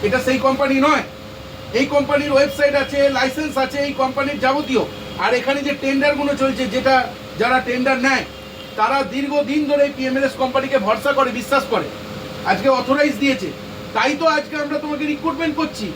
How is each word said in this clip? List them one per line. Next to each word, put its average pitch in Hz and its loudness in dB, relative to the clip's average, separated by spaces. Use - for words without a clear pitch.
এটা 254 2
সেই 262 2
কোম্পানি 269 2
নয়। 294 2
এই 269 4
কোম্পানির 285 2
ওয়েবসাইট 277 4
আছে, 277 -2
লাইসেন্স 269 0
আছে, 262 0
এই 277 -4
কোম্পানির 262 0
যাবতীয়। 262 2
আর 214 2
এখানে 277 0
যে 277 -2
টেন্ডারগুলো 277 2
চলছে, 262 0
যেটা 262 4
যারা 254 4
টেন্ডার 254 2
নেয়, 262 2
তারা 233 2
দীর্ঘদিন 277 0
ধরে 285 4
এই - -4
পিএমএলএস 262 0
কোম্পানিকে 262 0
ভরসা 220 0
করে, 254 2
বিশ্বাস 262 0
করে, 165 -2
আজকে 196 2
অথরাইজ 285 2
দিয়েছে, 254 0
তাই 247 2
তো 330 0
আজকে 294 -4
আমরা 294 -4
তোমাকে 302 -4
রিক্রুটমেন্ট 302 -2
করছি। 254 -4